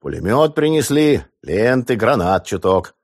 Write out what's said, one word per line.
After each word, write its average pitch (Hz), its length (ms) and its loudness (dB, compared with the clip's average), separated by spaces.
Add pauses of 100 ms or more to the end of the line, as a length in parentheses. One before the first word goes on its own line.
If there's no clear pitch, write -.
Пулемёт 120 540 0
принесли, 151 640 0 (220)
ленты, 120 520 0
гранат 98 500 0
чуток. 95 580 -2